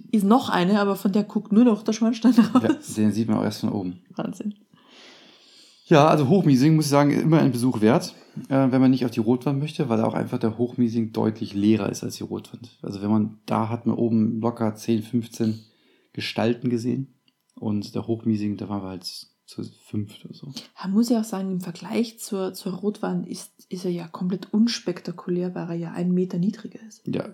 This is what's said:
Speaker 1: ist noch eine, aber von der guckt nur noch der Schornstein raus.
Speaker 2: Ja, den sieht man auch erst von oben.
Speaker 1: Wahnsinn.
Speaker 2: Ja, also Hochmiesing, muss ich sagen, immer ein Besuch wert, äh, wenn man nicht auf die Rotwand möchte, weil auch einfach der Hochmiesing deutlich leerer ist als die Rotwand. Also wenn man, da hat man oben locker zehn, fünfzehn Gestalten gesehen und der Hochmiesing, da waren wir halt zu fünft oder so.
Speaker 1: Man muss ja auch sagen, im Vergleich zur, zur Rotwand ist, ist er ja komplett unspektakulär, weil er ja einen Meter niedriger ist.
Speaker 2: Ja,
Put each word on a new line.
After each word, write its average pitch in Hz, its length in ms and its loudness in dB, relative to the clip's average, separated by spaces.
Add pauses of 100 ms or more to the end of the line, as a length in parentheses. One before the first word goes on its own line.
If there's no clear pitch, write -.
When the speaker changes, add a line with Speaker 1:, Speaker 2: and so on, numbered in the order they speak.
(100)
Speaker 1:
ist 202 140 2
noch 233 240 6
eine, 190 320 4
aber 202 160 2
von 196 160 0
der 208 120 2
guckt 208 280 -6
nur 226 120 8
noch 214 180 4
der 220 100 0
Schornstein 226 400 2
raus. 233 300 4
Speaker 2:
Ja, 302 100 4 (240)
den 107 160 4
sieht 110 160 -2
man 104 100 2
auch 104 60 0
erst 107 160 -4
von 107 100 -2
oben. 92 300 -4 (160)
Speaker 1:
Wahnsinn. - 380 -8 (1300)
Speaker 2:
Ja, 151 220 8
also 151 200 4
Hochmiesing, 151 480 6
muss 156 100 2
ich 139 40 -2
sagen, 143 220 6
immer 160 280 4
ein 135 120 4
Besuch 120 280 0
wert, 127 340 4 (340)
äh, 135 220 2
wenn 131 100 4
man 131 100 6
nicht 127 140 2
auf 113 60 -2
die 113 100 -2
Rotwand 123 400 0
möchte, 151 280 -4
weil 110 120 2
auch 110 140 0
einfach 117 240 -4
der 113 180 -2
Hochmiesing 117 560 -2
deutlich 110 420 -4
leerer 104 360 2
ist 110 120 -8
als 110 140 -8
die - 80 -12
Rotwand. - 580 -12
Also 101 200 -10
wenn 104 80 -2
man, 107 360 0
da 110 220 -2
hat 117 180 -8
man 120 100 0
oben 113 440 0
locker 113 340 -2
zehn, 113 280 -2
fünfzehn 110 580 -4 (540)
Gestalten 120 560 -4
gesehen 123 440 -4 (400)
und 104 400 -6
der 107 120 -6
Hochmiesing, 110 500 -2
da 101 140 -8
waren 101 120 -6
wir 92 60 -10
halt 92 160 -12
zu - 580 -16 (220)
fünft - 400 -10
oder - 80 -18
so. - 160 -20 (340)
Speaker 1:
Man 190 100 -4
muss 233 180 2
ja 226 100 2
auch 220 40 -2
sagen, 190 280 -6
im 180 80 -4
Vergleich 214 580 -6
zur, 190 360 -6
zur 180 180 -8
Rotwand 185 560 -4
ist, - 240 -14 (160)
ist 185 160 -10
er 180 60 -2
ja 170 180 -6
komplett 180 460 -6
unspektakulär, 180 1000 -2
weil 170 140 -8
er 170 60 -6
ja 170 180 -8
einen 180 220 0
Meter 185 240 0
niedriger - 400 -4 (100)
ist. - 180 -20
Speaker 2:
Ja, - 280 -4